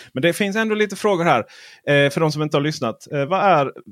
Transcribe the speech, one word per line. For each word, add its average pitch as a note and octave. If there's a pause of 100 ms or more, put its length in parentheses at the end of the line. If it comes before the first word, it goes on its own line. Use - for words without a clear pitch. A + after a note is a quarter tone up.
(120)
Men C3
det E3+
finns G3
ändå A3
lite G#3
frågor F#3
här. C3 (420)
Eh, C#3+
för E3
de D#3
som D3+
inte D3+
har C#3+
lyssnat. C3
Eh, C#3
vad F3
är E3+ (260)